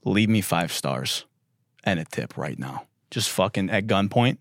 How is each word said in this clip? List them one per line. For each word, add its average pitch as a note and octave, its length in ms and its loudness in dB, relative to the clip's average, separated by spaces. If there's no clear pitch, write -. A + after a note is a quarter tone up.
Leave G#2+ 240 4
me A2 120 6
five E2+ 320 0
stars - 540 -4
and F#2+ 160 0
a D#2+ 40 -4
tip - 320 -8
right D2 220 -6
now. C2 280 -10
Just - 200 -2
fucking F#2+ 400 0
at G#2 160 0
gunpoint. A2 540 2